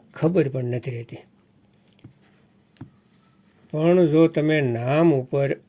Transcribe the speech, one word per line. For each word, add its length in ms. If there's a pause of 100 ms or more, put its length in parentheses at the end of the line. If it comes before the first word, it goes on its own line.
(140)
ખબર 360
પણ 140
નથી 280
રહેતી. 260 (2500)
પણ 340
જો 220
તમે 340
નામ 520
ઉપર 440 (120)